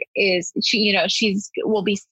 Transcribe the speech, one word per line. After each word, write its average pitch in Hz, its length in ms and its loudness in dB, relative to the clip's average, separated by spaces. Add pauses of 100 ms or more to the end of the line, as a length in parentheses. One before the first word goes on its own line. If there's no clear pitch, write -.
(160)
is, 185 360 0 (120)
she, 226 160 2
you 208 140 2
know, 175 140 2
she's, 202 420 0 (100)
will 214 220 0
be 202 180 0 (120)